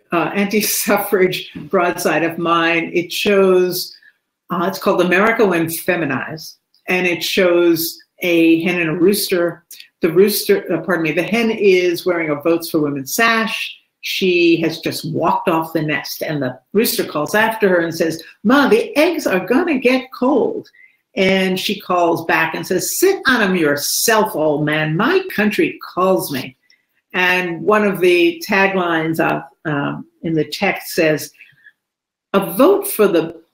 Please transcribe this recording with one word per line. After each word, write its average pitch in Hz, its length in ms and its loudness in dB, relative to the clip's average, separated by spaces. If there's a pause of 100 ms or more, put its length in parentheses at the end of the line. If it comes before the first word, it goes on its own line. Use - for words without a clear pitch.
(120)
uh, 160 240 -2
anti-suffrage 202 1160 0 (160)
broadside 170 540 0
of 160 140 -4
mine. 165 560 0
It 175 200 -4
shows, 185 840 2 (540)
uh, 170 180 -2
it's 190 120 -6
called 180 220 0
America 202 440 2
When 165 240 0
Feminized, 156 880 -4 (300)
and 185 200 0
it 170 160 -4
shows 175 760 2 (220)
a 165 440 4
hen 180 180 0
and 160 80 -2
a 156 60 -2
rooster. 180 680 0 (380)
The 160 100 0
rooster, 196 600 2
uh, 160 100 -2
pardon 170 220 -2
me, 156 80 -2
the 165 120 0
hen 226 280 0
is 180 540 2
wearing 170 240 -2
a 147 120 0
Votes 165 280 0
for 165 100 0
Women 143 260 -2
sash. 226 720 -2 (240)
She 175 560 2
has 160 220 -2
just - 320 -6
walked 165 380 -2
off 160 240 -2
the 160 80 -2
nest, 147 400 -6
and 151 200 -4
the 127 180 -6 (120)
rooster 214 320 0
calls 151 320 -4
after 214 340 2
her 180 120 4
and 165 120 -4
says, 165 300 -2 (200)
"Ma, 254 240 4
the 214 280 2
eggs 320 320 2
are 185 180 0
gonna 311 340 0
get 254 340 0
cold." - 560 -2 (460)
And 190 440 0
she 202 220 -4
calls 170 440 0
back 160 280 0
and 170 120 -8
says, 180 320 -4
"Sit 370 300 2
on 240 140 2
'em 190 140 2
yourself, 175 800 0
old 151 300 0
man. 156 300 0
My 339 300 0 (100)
country 202 460 0
calls 185 500 0
me." 127 240 -8 (580)
And 180 500 -2
one 208 200 2
of 196 160 0
the 175 480 2
taglines 175 720 0
of, 156 220 0 (240)
um, 143 400 -4 (160)
in 165 140 -4
the 151 100 0
text - 480 -6
says, 156 400 0 (1000)
"A 190 180 0
vote 294 360 4
for 208 200 2
the, - 340 -2 (120)